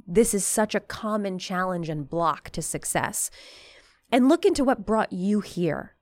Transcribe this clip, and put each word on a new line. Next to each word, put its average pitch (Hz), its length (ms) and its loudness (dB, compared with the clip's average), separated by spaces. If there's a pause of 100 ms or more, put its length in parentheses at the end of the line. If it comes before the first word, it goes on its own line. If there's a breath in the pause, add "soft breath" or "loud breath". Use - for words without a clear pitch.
this 208 280 4
is 190 100 -2
such 214 300 0
a 202 60 0
common 208 580 -6
challenge 180 500 -4
and 151 200 -6
block 160 420 -2
to 165 120 -8
success, - 680 -2 (800 loud breath)
and 254 180 6
look 339 160 6
into 339 200 4
what 240 220 0
brought 220 260 0
you 196 280 0
here - 600 -4